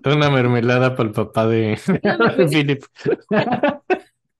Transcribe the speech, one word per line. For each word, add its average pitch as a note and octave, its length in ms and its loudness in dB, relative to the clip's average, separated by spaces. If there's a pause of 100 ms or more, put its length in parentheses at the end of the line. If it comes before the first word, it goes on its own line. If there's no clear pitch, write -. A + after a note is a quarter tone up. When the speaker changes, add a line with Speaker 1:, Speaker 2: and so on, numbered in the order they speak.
Speaker 1:
Una D3 240 2
mermelada B2 680 2
pa'l A2+ 160 -2
papá A2 360 -2
de A2 300 0 (100)
<laughs> F#3+ 160 0
Speaker 2:
Una G3+ 140 0
mermelada. F#3+ 320 2
Speaker 1:
Philip. C#3+ 340 -2 (460)
<laughs> A#3+ 720 -4 (360)